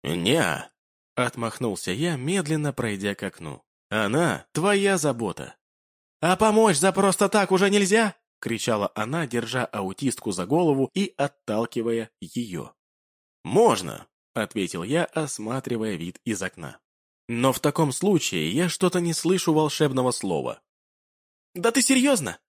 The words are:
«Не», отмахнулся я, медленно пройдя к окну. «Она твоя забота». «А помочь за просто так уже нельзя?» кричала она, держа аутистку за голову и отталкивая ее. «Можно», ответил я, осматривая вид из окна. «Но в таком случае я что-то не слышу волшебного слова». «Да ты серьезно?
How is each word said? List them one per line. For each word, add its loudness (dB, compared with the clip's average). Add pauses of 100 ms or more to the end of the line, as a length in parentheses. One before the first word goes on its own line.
«Не», 0 (460)
отмахнулся -4
я, -2
медленно -2
пройдя -4
к -10
окну. -10 (260)
«Она 0
твоя 2
забота». -4 (680)
«А 4
помочь 6
за 4
просто 4
так 2
уже 4
нельзя?» 4 (240)
кричала -2
она, -2
держа -2
аутистку -4
за -4
голову 2
и -2
отталкивая -4 (100)
ее. -8 (720)
«Можно», 2 (260)
ответил -4
я, 0
осматривая -6
вид -10
из -4
окна. -10 (480)
«Но 0
в -4
таком 0
случае 0
я 0
что-то 0
не -2
слышу 0
волшебного 2
слова». -4 (920)
«Да 0
ты 2
серьезно? 4